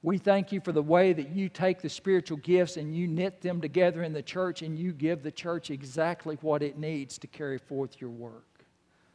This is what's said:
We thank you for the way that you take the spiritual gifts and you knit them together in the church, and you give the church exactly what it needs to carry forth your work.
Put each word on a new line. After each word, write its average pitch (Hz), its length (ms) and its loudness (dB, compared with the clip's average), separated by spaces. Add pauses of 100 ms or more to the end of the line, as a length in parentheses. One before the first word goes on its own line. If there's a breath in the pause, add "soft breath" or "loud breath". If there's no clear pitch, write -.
We 180 140 2
thank 196 320 2
you 196 100 -2
for 175 120 -6
the 147 100 2
way 175 300 6
that 151 180 -2
you 190 180 -2
take 185 320 0
the 160 80 -6
spiritual 170 500 0
gifts 180 380 2
and 151 160 -6
you 170 140 -2
knit 180 340 -2
them 175 200 -4
together 170 420 2
in 160 100 -4
the 151 100 -6
church, 180 400 -4
and 160 140 -6
you 175 160 -4
give 156 300 -2
the 151 80 -6
church 170 400 -6
exactly 156 720 -2
what 151 200 2
it 143 160 -2
needs 147 420 -6
to - 100 -16
carry 135 300 -8
forth 135 420 -6
your 123 100 -10
work. 117 540 -18 (500 soft breath)